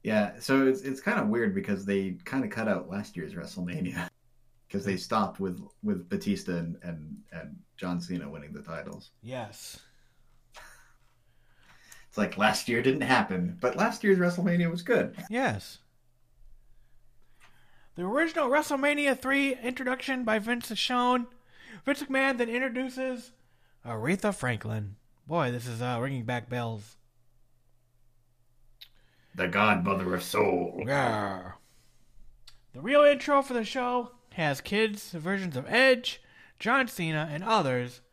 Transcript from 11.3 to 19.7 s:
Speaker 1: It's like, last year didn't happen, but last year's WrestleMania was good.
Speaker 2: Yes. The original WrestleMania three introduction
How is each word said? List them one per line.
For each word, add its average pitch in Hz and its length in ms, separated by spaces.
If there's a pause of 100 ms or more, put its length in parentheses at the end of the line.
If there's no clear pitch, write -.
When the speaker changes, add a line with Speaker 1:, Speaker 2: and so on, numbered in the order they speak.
Speaker 1:
It's - 100
like, 98 200
last 107 320
year 117 120
didn't 131 200
happen, 101 580
but 127 160
last 220 280
year's 196 160
WrestleMania 175 520
was 175 100
good. - 340 (140)
Speaker 2:
Yes. 208 500 (2250)
The 175 80
original 302 460
WrestleMania 294 680
three 277 380
introduction 254 680